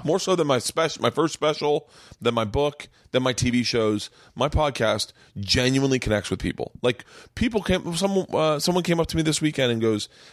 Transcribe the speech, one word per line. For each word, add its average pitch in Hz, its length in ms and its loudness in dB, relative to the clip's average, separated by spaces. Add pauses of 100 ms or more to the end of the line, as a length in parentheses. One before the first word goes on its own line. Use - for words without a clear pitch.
More 175 140 2
so 185 160 0
than 160 120 0
my 131 120 2
spec-, - 420 -2
my 117 80 2
first 151 240 0
special, 147 560 -2 (320)
than 117 120 0
my 113 120 0
book, 143 420 -4 (240)
than 127 120 2
my 127 100 0
T 123 160 0
V 120 140 2
shows. 107 460 0 (260)
My 127 120 0
podcast 127 640 0 (260)
genuinely 131 640 2
connects 104 300 -2
with 95 100 -2
people. - 320 -6 (100)
Like, 127 220 0 (300)
people 220 280 0
came, 175 340 -2
someone, 196 380 0
uh, 156 260 2
someone 175 260 0
came 170 160 2
up 160 60 0
to 165 100 -4
me 160 60 2
this 156 180 0
weekend 143 320 0
and 113 80 -2
goes, 110 260 2 (260)